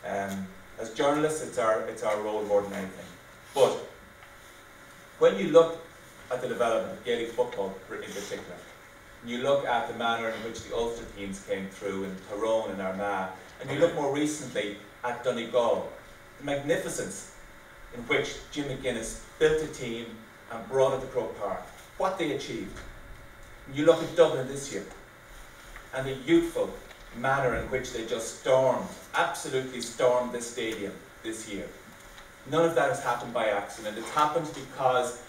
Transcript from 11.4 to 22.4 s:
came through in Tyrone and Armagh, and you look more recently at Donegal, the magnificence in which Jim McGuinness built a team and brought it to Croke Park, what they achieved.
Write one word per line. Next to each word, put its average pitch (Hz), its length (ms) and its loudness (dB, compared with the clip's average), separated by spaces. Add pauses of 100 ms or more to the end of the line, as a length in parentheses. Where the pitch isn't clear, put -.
came 95 220 -4
through 95 380 -4
in 95 100 -8 (120)
Tyrone 110 440 0
and 95 100 -6
Armagh, 101 480 -2 (320)
and 135 80 -8
you 139 80 -2
look 165 160 6
more 143 180 0
recently 120 680 -2 (260)
at 123 200 -4
Donegal, 117 680 2 (480)
the 143 60 -12
magnificence 139 880 -2 (580)
in 120 100 -10
which 143 340 0 (140)
Jim 147 140 -4
McGuinness 123 560 -4 (160)
built 156 240 6
a 151 60 -2
team 117 400 -6 (440)
and 113 160 -8
brought 131 300 4
it - 40 -4
to - 60 -8
Croke - 320 -2
Park, 101 220 -2 (380)
what 185 180 0
they 156 140 0
achieved. - 440 -6 (920)